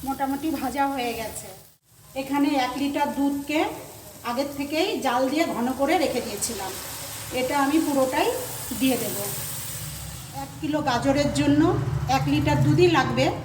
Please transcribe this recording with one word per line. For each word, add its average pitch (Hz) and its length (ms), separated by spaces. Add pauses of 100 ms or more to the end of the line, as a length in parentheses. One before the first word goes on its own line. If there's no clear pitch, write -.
মোটামুটি 277 420 (120)
ভাজা 269 240 (100)
হয়ে 240 260
গেছে। 214 280 (720)
এখানে 277 280 (160)
এক 247 160
লিটার 285 360
দুধকে 277 440 (720)
আগের 277 180 (100)
থেকেই 311 300 (180)
জাল 254 160 (100)
দিয়ে 320 120 (100)
ঘন 233 120 (140)
করে 294 220
রেখে 254 240
দিয়েছিলাম, 202 440 (720)
এটা 262 140 (100)
আমি 294 120 (100)
পুরোটাই 277 420 (520)
দিয়ে 254 220
দেব। 196 140 (1300)
এক 277 160
কিলো 302 200 (120)
গাজরের 277 400 (100)
জন্য 294 220 (540)
এক 262 160
লিটার 302 340
দুধই 339 300
লাগবে 254 300 (180)